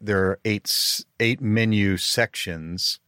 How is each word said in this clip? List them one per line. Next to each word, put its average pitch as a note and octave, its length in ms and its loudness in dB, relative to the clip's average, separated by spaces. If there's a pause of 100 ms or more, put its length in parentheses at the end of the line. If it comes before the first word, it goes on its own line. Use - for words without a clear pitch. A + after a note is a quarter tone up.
there G2+ 240 2
are F#2+ 180 0
eight G#2 220 -2
s-, - 380 -2 (140)
eight A#2 220 2
menu G#2+ 560 2
sections. E2+ 1120 -4